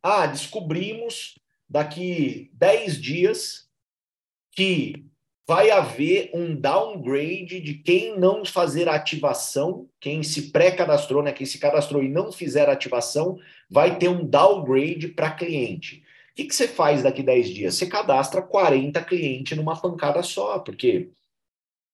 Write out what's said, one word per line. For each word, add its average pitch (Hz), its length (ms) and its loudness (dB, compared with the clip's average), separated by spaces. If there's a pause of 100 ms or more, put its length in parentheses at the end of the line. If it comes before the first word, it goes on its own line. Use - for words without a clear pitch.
"Ah, 190 240 2
descobrimos 208 1120 -8 (320)
daqui 156 840 -2
dez 185 460 2
dias - 680 -2 (800)
que 185 540 -2 (400)
vai 190 240 6
haver 185 640 2
um 165 220 -4
downgrade 170 1040 -2
de 151 140 -8
quem 190 440 0
não 196 240 4
fazer 170 460 0
a 151 60 2
ativação, 147 920 -4 (120)
quem 151 240 -6
se - 280 -6
pré-cadastrou, 156 680 4
né? 143 100 -2
Quem 135 140 -8
se - 140 -10
cadastrou 143 440 2
e 135 60 -2
não 147 220 -2
fizer 147 360 2
a 139 60 4
ativação, 139 680 -2 (300)
vai 175 300 4
ter 175 100 2
um 175 160 -2
downgrade 156 840 4
pra 156 220 -4
cliente." 131 720 -8 (280)
O - 40 -20
que 285 100 -8
que - 100 -6
você 240 120 0
faz 147 360 2
daqui 135 180 2
dez 127 280 4
dias? - 260 -4
Você 185 100 -2
cadastra 185 560 0
quarenta 151 640 2
clientes 147 520 -4
numa 156 240 -4
pancada 170 440 -2
só, 196 360 -4
porque 180 520 -2 (840)